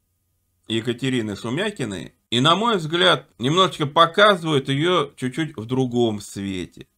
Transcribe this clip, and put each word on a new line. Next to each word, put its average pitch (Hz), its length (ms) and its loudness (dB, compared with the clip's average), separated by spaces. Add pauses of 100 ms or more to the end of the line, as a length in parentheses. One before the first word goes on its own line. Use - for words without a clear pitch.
(680)
Екатерины 113 680 -2
Шумякиной. 123 800 -6 (160)
И, 120 100 0
на 156 160 6
мой 220 200 0
взгляд, 170 520 0 (100)
немножечко 160 480 0
показывают 165 840 4
её 156 480 0
чуть-чуть 151 400 -6
в 107 100 -8
другом 120 540 0
свете. 98 680 -8 (120)